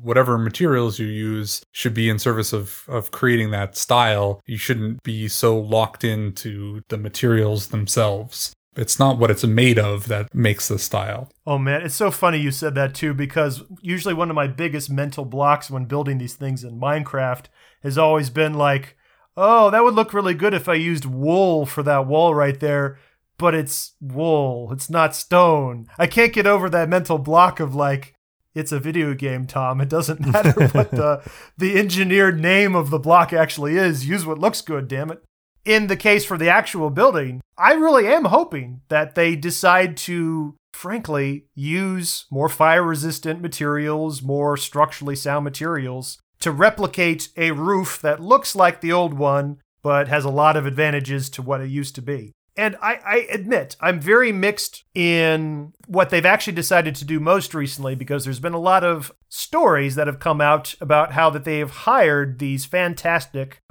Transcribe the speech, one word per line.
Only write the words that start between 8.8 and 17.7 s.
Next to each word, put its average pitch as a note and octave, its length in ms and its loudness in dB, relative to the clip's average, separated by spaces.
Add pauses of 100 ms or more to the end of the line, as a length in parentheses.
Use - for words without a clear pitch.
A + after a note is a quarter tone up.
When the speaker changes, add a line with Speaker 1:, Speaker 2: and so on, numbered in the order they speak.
Speaker 1:
not C3+ 180 4
what A#2 140 4
it's G#2 140 0
made A#2 340 4
of G#2 300 -2
that G#2+ 260 -6
makes A2 340 0
the G2+ 100 -4
style. G#2 520 -6 (160)
Speaker 2:
Oh C#3+ 100 -2
man, C#3 240 -2
it's E3 140 -8
so G3+ 160 0
funny F3 260 0
you D3 140 -2
said C#3 240 -6
that C3+ 200 -2
too, D3+ 200 -4
because C#3 480 -2 (180)
usually F3+ 320 -4
one E3+ 160 -2
of D#3 80 -4
my C#3+ 120 0
biggest C#3+ 420 -6
mental C#3 340 -4
blocks C#3+ 460 0
when B2+ 160 -6
building C#3 320 -4
these B2 160 -10
things C3 300 -8
in A#2 140 -14
Minecraft C3+ 680 -4 (360)